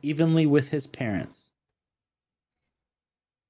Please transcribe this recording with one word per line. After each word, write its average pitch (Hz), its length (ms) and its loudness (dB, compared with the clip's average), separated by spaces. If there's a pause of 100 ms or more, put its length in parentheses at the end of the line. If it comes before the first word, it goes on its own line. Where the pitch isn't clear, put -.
evenly 160 440 2
with 143 220 2
his 143 180 -6
parents. - 560 -8 (2000)